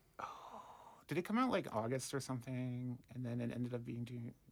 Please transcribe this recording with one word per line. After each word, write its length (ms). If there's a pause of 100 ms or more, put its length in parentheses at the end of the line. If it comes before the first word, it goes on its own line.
(220)
oh, 40 (840)
did 100
it 60
come 160
out, 100
like, 260
August 380
or 60
something, 800 (160)
and 100
then 160
it 140
ended 180
up 120
being 180
doing 280 (200)